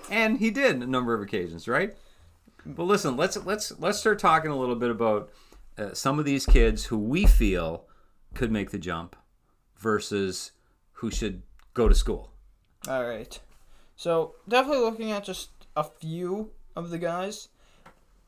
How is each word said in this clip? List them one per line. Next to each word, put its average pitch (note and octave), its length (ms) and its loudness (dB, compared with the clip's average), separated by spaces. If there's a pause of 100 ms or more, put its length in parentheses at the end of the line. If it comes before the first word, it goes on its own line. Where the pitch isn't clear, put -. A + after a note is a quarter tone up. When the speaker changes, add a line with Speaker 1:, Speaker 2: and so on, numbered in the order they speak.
(100)
Speaker 1:
And A3 280 2
he A3 120 2
did G3+ 320 2
a B2 40 -6
number B2+ 280 0
of G#2 80 -2
occasions, F2 460 -6
right? E3+ 280 -2 (680)
But D3 180 -10
listen, F3+ 320 0
let's, F#3 200 0 (100)
let's, G#3+ 320 -6
let's G3 200 -2
start G#3 200 2
talking D#3+ 320 4
a C#3 80 -2
little B2 160 0
bit A#2+ 160 0
about, A2 400 0 (480)
uh, G2+ 160 -8
some C#3 240 0
of D3+ 80 0
these C#3 180 0
kids A2+ 420 6
who A2+ 120 -2
we C3+ 260 0
feel F2 600 2 (500)
could A#2 180 -2
make G2+ 200 -2
the G2+ 60 -6
jump E2+ 380 -8 (640)
versus G2+ 720 -2 (440)
who A2+ 160 -6
should F#2+ 300 -4 (320)
go A2+ 160 4
to G2+ 60 10
school. - 360 2 (580)
Speaker 2:
All B2+ 180 -2
right. A2+ 320 -10 (580)
So, E3 380 0 (120)
definitely C4 380 2
looking A3 280 -4
at G3+ 120 -6
just - 260 -10 (260)
a D3+ 80 0
few F3+ 680 -8 (260)
of E3+ 140 -10
the E3+ 80 -8
guys, F3+ 500 -8 (800)